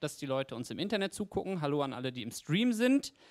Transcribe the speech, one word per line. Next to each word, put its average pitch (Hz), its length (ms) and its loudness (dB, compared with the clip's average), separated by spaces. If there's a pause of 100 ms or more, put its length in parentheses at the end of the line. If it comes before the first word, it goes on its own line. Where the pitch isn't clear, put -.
dass 147 160 -4
die 147 100 -8
Leute 131 300 -2
uns 123 120 -6
im 120 120 -6
Internet 196 340 0
zugucken. 190 460 -2
Hallo 147 220 2
an 131 100 0
alle, 127 180 -4
die 123 140 -6
im 117 80 -6
Stream 226 400 2
sind. 247 420 4 (160)